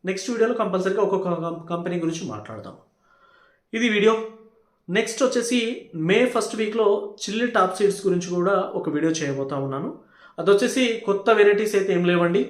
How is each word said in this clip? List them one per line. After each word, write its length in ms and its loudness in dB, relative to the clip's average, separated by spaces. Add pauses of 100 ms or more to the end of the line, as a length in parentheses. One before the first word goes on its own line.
నెక్స్ట్ 260 -4
వీడియోలో 260 -4
కంపల్సరీగా 460 -2
ఒక్కొక్క 300 -2
కం-, 340 -6
కంపెనీ 320 -6
గురించి 280 -4
మాట్లాడదాం. 500 -12 (960)
ఇది 160 0
వీడియో. 260 4 (760)
నెక్స్ట్ 340 -2
వచ్చేసి 380 0 (400)
మే 260 4
ఫస్ట్ 300 -2
వీక్లో 300 0 (320)
చిల్లీ 300 -2
టాప్ 280 2
సీడ్స్ 260 0
గురించి 260 0
కూడా 280 0 (180)
ఒక 140 -4
వీడియో 240 0
చేయబోతా 460 -4
ఉన్నాను. 300 -4 (500)
అదొచ్చేసి 460 4 (160)
కొత్త 300 0
వెరైటీస్ 440 6
అయితే 180 2
ఏం 120 2
లేవండి. 460 2